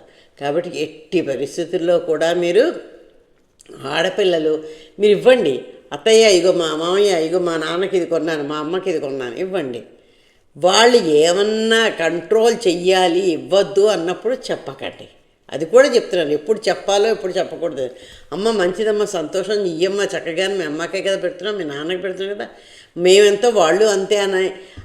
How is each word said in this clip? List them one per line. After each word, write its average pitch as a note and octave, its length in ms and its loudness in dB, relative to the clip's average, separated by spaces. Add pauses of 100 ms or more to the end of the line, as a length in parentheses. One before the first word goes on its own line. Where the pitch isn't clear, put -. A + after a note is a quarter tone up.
(400)
కాబట్టి D3 420 -4
ఎట్టి D#3 380 -4
పరిస్థితుల్లో E3 800 -2
కూడా D#3+ 360 0
మీరు F3+ 600 0 (880)
ఆడపిల్లలు D#3+ 800 0 (360)
మీరు G#3 180 6
ఇవ్వండి, E3 460 4 (280)
"అత్తయ్య A3 380 4
ఇగో F3 220 4
మా D#3+ 240 -2
మామయ్య, F3 500 0
ఇగో E3+ 120 -2
మా E3+ 180 -2
నాన్నకి F3 400 -2
ఇది E3+ 100 0
కొన్నాను, D#3+ 380 -2
మా D3+ 120 -6
అమ్మకి F3 340 -4
ఇది D#3+ 100 -2
కొన్నాను" C3+ 340 -8
ఇవ్వండి. D#3 480 -6 (760)
వాళ్ళు G3+ 400 6
ఏమన్నా G#3 920 2
కంట్రోల్ F3 640 0 (120)
చెయ్యాలి, F3+ 520 2
ఇవ్వద్దు F#3+ 680 0
అన్నప్పుడు F#3 500 -2 (140)
చెప్పకండి. - 580 -12 (420)
అది D3 140 -6
కూడా B3 300 4
చెప్తున్నాను, F3+ 360 -2
ఎప్పుడు D3+ 380 -2
చెప్పాలో G3+ 400 0
ఎప్పుడు F#3+ 240 -4
చెప్పకూడదు. D#3+ 580 -6 (420)
"అమ్మ G3 180 -2
మంచిదమ్మ, G#3 540 0
సంతోషం, F#3+ 600 -4
ఇయ్యమ్మ F#3 380 -2
చక్కగా, F3 460 -4
మీ G3 160 -4
అమ్మకే D#3+ 380 -6
కదా G3 140 -2
పెడుతున్నాం, F#3 400 -6
మీ F#3 80 -6
నాన్నకి D3+ 340 -6
పెడుతున్నాం F#3+ 380 -8
కదా, D#3 120 -10 (480)
మేమెంతో G3+ 520 6
వాళ్ళు F#3+ 360 4
అంతే" G3 320 2
అనే, F#3+ 360 0 (320)